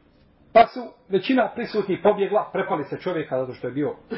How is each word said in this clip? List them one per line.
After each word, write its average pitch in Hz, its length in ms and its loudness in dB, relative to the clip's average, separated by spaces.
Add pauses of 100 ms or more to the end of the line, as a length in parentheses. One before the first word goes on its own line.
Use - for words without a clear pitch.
(540)
Pa 226 140 8
su - 120 -12 (300)
većina 202 460 2
prisutnih 208 480 -2
pobjegla, 196 500 2
prepali 175 300 -2
se 131 160 -10
čovjeka, 151 400 -4
zato 127 140 -6
što 127 140 -8
je 120 60 -8
bio 139 220 -4 (220)